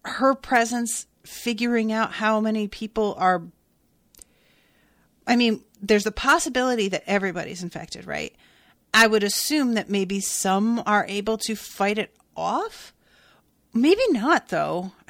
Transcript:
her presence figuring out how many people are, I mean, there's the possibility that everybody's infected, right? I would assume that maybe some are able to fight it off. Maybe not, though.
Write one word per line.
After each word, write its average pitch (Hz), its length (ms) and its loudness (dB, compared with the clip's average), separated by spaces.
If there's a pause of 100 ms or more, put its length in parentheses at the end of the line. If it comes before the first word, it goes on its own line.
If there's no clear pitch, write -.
her 269 300 2
presence 233 720 -2 (180)
figuring 233 640 -2
out 220 200 0
how 220 280 0
many 214 280 0
people 214 500 -4
are, 180 240 2 (1800)
I 240 100 2
mean, 233 280 2 (180)
there's 202 220 4
the 214 80 -4
possibility 254 760 2
that 175 180 -4
everybody's 180 560 -2
infected, - 420 -12
right? - 300 -8 (580)
I 226 140 6
would 214 160 2
assume 247 500 0
that 214 160 -4
maybe 196 300 -2
some 202 640 0
are 208 240 2
able 202 300 -4
to 220 160 -4
fight 202 420 -2
it - 180 -6 (200)
off. 233 580 -6 (800)
Maybe 320 360 4
not, 269 400 2
though. 165 420 -2 (180)